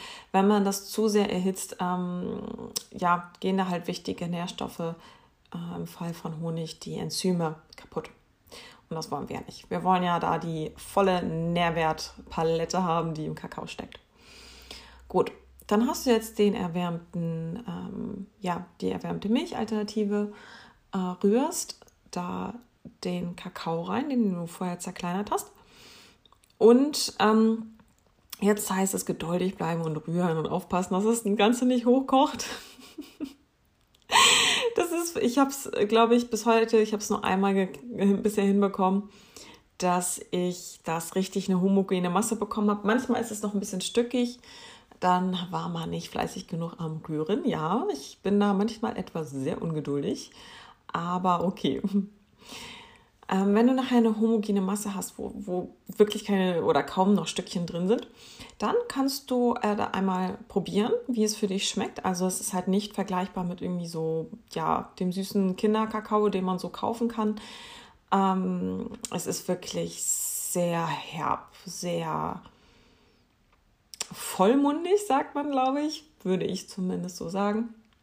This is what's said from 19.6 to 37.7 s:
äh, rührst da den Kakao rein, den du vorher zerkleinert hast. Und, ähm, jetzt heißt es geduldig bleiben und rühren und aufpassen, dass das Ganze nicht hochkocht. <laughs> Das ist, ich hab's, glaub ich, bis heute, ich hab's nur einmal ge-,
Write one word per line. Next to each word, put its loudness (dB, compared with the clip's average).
äh, -4
rührst 0
da -6
den -4
Kakao -6
rein, -2
den 2
du -6
vorher -6
zerkleinert -4
hast. -2
Und, 6
ähm, 4
jetzt 2
heißt 0
es -2
geduldig -2
bleiben -2
und -2
rühren 0
und -2
aufpassen, -2
dass 2
das 2
Ganze 4
nicht 4
hochkocht. 4
<laughs> -10
Das 2
ist, -2
ich 2
hab's, 2
glaub 6
ich, 4
bis -2
heute, 6
ich 4
hab's -4
nur 0
einmal 2
ge-, 2